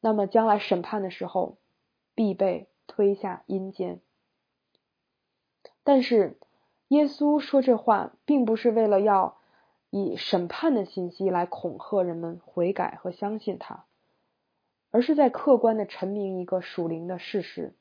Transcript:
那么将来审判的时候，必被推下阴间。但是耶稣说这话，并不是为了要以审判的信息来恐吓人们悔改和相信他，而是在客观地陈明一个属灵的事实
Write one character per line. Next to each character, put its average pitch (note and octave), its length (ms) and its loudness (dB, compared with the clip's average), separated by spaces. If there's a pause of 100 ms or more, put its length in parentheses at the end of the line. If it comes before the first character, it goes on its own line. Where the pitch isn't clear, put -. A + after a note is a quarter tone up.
那 A3+ 100 0
么 G#3+ 160 2
将 A3+ 200 4
来 G#3+ 100 4
审 F#3 240 0
判 G#3 220 -4
的 F#3 80 -6
时 F3+ 160 -10
候， - 300 -4 (580)
必 G#3+ 180 2
被 F3+ 340 0 (200)
推 G3+ 260 2
下 F#3+ 320 -8
阴 F#3+ 260 -6
间。 F3+ 300 -8 (1800)
但 C#4 180 6
是 A3 340 2 (520)
耶 D4 180 4
稣 D4 340 0
说 C#4 220 2
这 B3+ 160 4
话， G#3+ 340 0 (140)
并 C#4+ 180 4
不 A3 140 2
是 A#3+ 140 2
为 A3 160 2
了 G3+ 120 4
要 G3+ 380 2 (540)
以 G3 260 -4
审 F3 320 -2
判 D#4 240 0
的 G#3+ 100 0
信 F3+ 280 -8
息 F#3+ 180 -2
来 F3+ 160 0
恐 - 320 -10
吓 G3 260 -2
人 E3+ 140 -4
们 E3+ 260 -10
悔 F3+ 300 -2
改 - 280 -6
和 F3+ 100 -8
相 G#3 280 -6
信 - 180 -6
他， - 280 -16 (1040)
而 A#3 120 2
是 D4 140 0
在 C#4+ 140 4
客 B3+ 280 2
观 A3 200 2
地 G#3 80 -4
陈 F#3+ 240 -8
明 G3 300 -4
一 F3+ 40 -6
个 F3+ 160 -4
属 E3+ 300 -6
灵 E3 180 -8
的 F3+ 120 -8
事 - 220 -6
实 - 400 -10